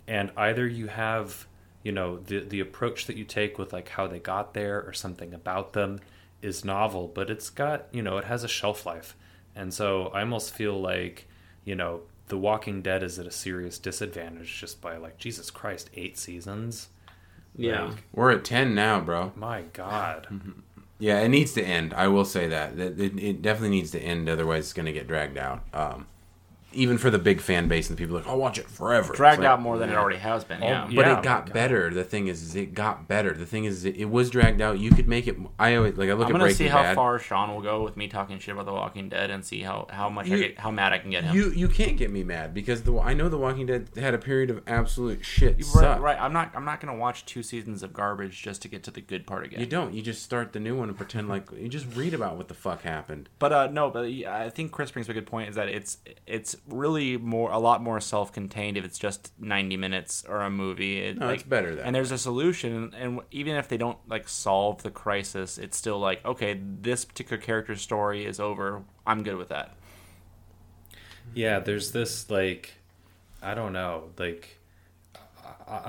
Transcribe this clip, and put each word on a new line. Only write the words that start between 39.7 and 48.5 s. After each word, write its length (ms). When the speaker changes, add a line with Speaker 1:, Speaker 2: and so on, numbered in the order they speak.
Speaker 2:
how 200
much 180
I 40
Speaker 3:
You, 80
Speaker 2:
get, 100
how 140
mad 200
I 60
can 120
get 120
him. 140
Speaker 3:
you, 160
you 160
can't 280
get 140
me 140
mad 280
because 300
the, 160
I 160
know 140
The 100
Walking 280
Dead 300
had 160
a 60
period 320
of 160
absolute 580
shit 340
Speaker 2:
Right, 60
Speaker 3:
suck. 360
Speaker 2:
right. 200
I'm 120
not, 240
I'm 80
not 160
gonna 180
watch 260
two 200
seasons 400
of 80
garbage 500
just 200